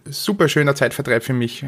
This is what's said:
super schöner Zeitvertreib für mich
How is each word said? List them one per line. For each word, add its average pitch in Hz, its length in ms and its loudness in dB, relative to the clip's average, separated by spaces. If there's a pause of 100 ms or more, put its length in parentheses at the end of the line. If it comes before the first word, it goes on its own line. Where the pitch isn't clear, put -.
super 170 440 0
schöner 143 240 2
Zeitvertreib 123 500 0
für 131 100 -4
mich 120 340 -2